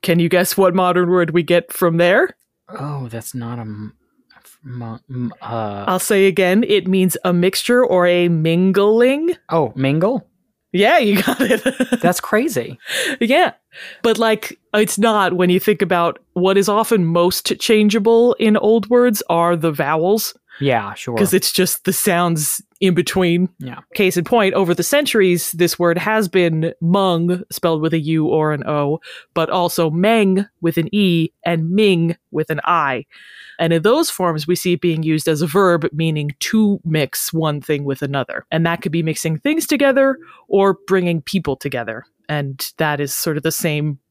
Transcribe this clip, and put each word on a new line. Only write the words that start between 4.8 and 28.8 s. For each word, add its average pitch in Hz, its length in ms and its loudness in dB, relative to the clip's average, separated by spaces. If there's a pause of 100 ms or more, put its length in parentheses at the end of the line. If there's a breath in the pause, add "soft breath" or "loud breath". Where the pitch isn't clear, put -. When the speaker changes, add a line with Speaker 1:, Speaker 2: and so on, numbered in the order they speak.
Speaker 2:
m-, 123 320 -8
uh 104 460 -8
Speaker 1:
I'll - 120 0
say 196 280 2
again, 185 360 2
it 196 240 0
means 185 360 2
a 180 100 0
mixture 190 520 2
or 180 220 2
a 175 220 2
mingling. 202 1040 2 (140)
Speaker 2:
Oh, 147 260 0
mingle? 160 500 0 (460)
Speaker 1:
Yeah, 226 280 4
you 208 240 2
got - 180 -2
it. 233 220 0
<laughs> - 380 -2
Speaker 2:
That's 175 200 0
crazy. 214 560 -4 (420 loud breath)
Speaker 1:
Yeah. 277 340 2 (500 loud breath)
But, 226 160 0
like, 220 400 -2 (160)
it's 208 240 0
not 202 340 2
when 180 160 2
you 180 100 4
think 208 220 0
about 175 380 0 (140)
what 190 260 2
is 202 100 0
often 214 360 2
most 175 540 0
changeable 226 760 4
in 214 200 2
old 214 320 2
words 240 440 2
are 170 240 2
the 165 160 -2
vowels. 160 640 0 (260 loud breath)
Speaker 2:
Yeah, 113 320 0
sure. 120 240 -8
Speaker 1:
'Cause 190 160 0
it's - 200 0
just - 320 -2
the 190 80 -2
sounds 170 680 -2 (200)
in 185 120 2
between. 175 560 0 (100)
Speaker 2:
Yeah. 123 200 -14 (160)
Speaker 1:
Case 185 220 0
in 170 80 -2
point, 214 300 2
over 180 200 2
the 175 80 -2
centuries, 202 720 0
this 170 260 0
word 170 180 2
has 214 300 0
been 165 540 0
mung, 180 680 0
spelled 165 320 -2
with 156 120 0
a 165 60 0
U 156 280 -2
or 156 240 0
an 147 160 -6
O, 147 320 -2 (340 loud breath)